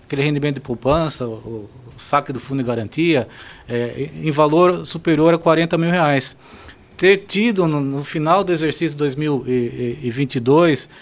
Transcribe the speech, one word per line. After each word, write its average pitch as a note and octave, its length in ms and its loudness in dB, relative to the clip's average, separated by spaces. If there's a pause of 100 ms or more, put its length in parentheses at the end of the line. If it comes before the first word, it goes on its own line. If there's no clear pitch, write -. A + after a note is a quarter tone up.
aquele C#3 200 -6
rendimento D3 340 0
de C3+ 60 -10
poupança, C3+ 680 -2
o, A2 420 -10 (240)
o - 60 -20
saque C#3+ 320 -2
do B2+ 80 -6
fundo C#3 200 -6
de B2+ 40 -2
garantia, A#2+ 640 0 (400)
é, A#2+ 420 -6 (140)
em D#3 80 0
valor D#3 540 4
superior E3 480 2
a E3+ 40 2
quarenta E3 400 2
mil E3+ 140 0
reais. D3 460 0 (580)
Ter F#3+ 220 4
tido, G3 500 0
no, D3 140 0
no C#3 220 -4
final E3 420 0
do F3+ 80 0
exercício D#3 440 -2
dois D3 160 -2
mil C#3+ 320 -2
e B2 640 -4
vinte B2+ 260 -4
e C3 40 -2
dois, D3 500 4 (120)